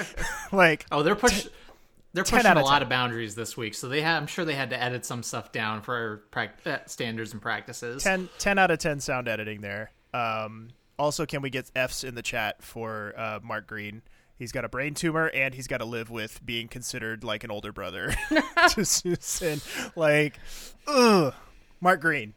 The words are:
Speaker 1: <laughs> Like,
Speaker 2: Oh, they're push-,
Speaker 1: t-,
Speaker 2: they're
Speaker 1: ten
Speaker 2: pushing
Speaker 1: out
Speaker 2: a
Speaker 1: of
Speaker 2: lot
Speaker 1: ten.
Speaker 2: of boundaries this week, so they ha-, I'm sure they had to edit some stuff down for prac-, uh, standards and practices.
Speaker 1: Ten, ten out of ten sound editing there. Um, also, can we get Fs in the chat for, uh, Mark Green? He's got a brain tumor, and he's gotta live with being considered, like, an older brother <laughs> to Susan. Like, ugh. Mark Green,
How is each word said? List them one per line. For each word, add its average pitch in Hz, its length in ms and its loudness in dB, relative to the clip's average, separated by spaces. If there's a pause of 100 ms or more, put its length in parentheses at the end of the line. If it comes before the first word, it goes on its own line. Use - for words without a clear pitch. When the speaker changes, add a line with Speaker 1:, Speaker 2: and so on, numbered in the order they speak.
(180)
Speaker 1:
<laughs> - 340 -4
Like, 170 400 6
Speaker 2:
Oh, 147 120 2
they're 190 120 6
push-, 208 280 4
Speaker 1:
t-, - 60 -14 (640)
Speaker 2:
they're 185 100 0
Speaker 1:
ten 226 160 6
Speaker 2:
pushing 214 120 10
Speaker 1:
out 165 60 8
Speaker 2:
a - 40 8
Speaker 1:
of 135 40 4
Speaker 2:
lot 135 140 6
Speaker 1:
ten. 139 40 0
Speaker 2:
of 123 60 -2
boundaries 117 460 0
this 113 220 -8
week, 107 160 -4
so - 140 -10
they 143 140 0
ha-, 160 160 2
I'm 147 100 -2
sure - 180 -4
they 151 100 -2
had 135 160 -2
to 127 100 -2
edit 123 240 -2
some 120 180 -6
stuff - 280 -8
down 110 300 -2
for 113 500 -6
prac-, 110 360 -6
uh, 139 180 -4
standards 113 480 -6
and 104 80 -12
practices. 117 640 -6
Speaker 1:
Ten, 185 240 0 (100)
ten 202 220 2
out 185 120 6
of 160 80 2
ten 147 200 -2
sound 127 300 -4
editing 107 320 -4
there. 104 300 -8 (220)
Um, 110 560 -4 (300)
also, 147 260 0
can 143 160 -4
we 139 80 -4
get 131 260 -6
Fs 127 280 -2
in 127 120 -10
the 117 80 -8
chat 110 380 -4
for, 110 560 -8
uh, 107 240 -6
Mark 110 260 -8
Green? 104 340 -10 (360)
He's 123 140 -10
got 123 140 -4
a 110 40 -8
brain 143 240 -6
tumor, 160 400 0
and 135 220 0
he's 127 100 -12
gotta 123 200 -4
live 113 260 -8
with 113 340 -8
being 117 220 -6
considered, 113 560 -8
like, 110 200 -4
an 113 60 -10
older 104 220 -8
brother 92 420 -6 (160)
<laughs> 330 400 4
to 196 160 2
Susan. 165 760 -2 (340)
Like, 151 420 4 (500)
ugh. 220 460 8 (460)
Mark 180 220 4
Green, 143 360 0